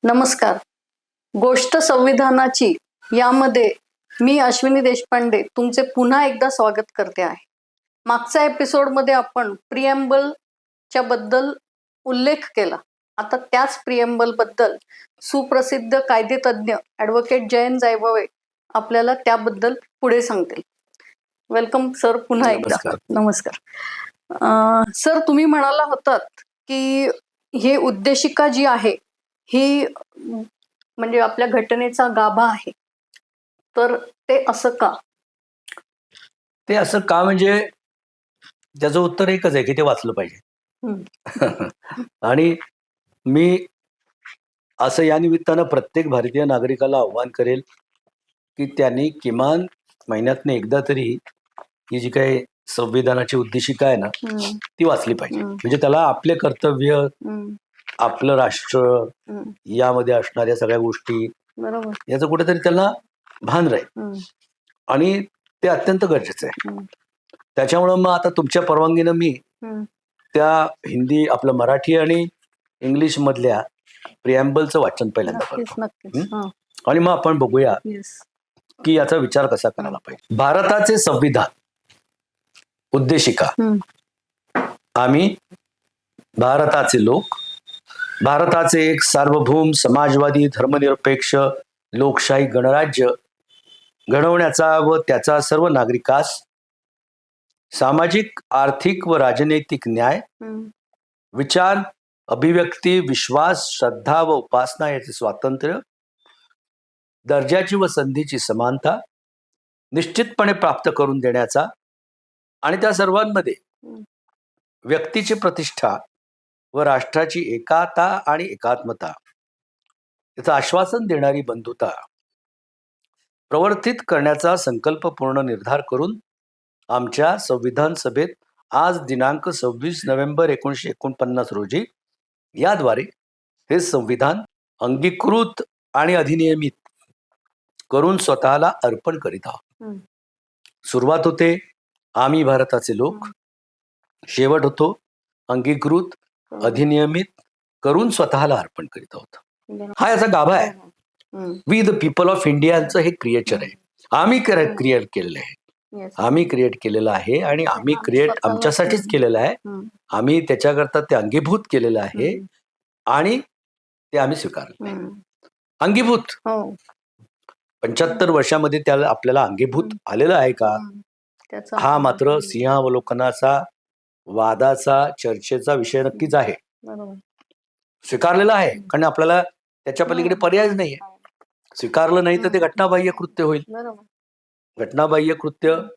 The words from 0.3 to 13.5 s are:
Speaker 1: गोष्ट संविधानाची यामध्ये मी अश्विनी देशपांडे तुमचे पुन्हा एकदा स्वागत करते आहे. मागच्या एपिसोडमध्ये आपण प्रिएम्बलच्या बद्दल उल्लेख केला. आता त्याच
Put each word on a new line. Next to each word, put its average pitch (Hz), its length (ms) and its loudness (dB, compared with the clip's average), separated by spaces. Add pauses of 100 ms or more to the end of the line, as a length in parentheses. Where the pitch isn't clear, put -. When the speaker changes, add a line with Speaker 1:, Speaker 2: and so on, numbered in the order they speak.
Speaker 1:
गोष्ट 254 400 2
संविधानाची 262 960 4 (420)
यामध्ये 247 560 4 (480)
मी 262 180 4
अश्विनी 262 420 2
देशपांडे 240 640 0
तुमचे 247 400 -2
पुन्हा 262 440 2
एकदा 262 240 0
स्वागत 220 320 0 (120)
करते 185 280 -4
आहे. 170 240 -8 (600)
मागच्या 233 380 0
एपिसोडमध्ये 277 680 2
आपण 247 400 -2 (160)
प्रिएम्बलच्या 269 1300 -2
बद्दल 247 500 0 (520)
उल्लेख 254 320 0 (200)
केला. 196 200 -2 (400)
आता 220 200 -4
त्याच 262 480 -2